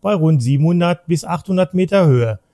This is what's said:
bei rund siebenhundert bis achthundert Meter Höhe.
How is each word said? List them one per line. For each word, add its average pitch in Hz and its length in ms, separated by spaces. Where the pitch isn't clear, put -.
bei 202 140
rund 160 280
siebenhundert 170 640
bis 165 180
achthundert 180 500
Meter 185 320
Höhe. 120 340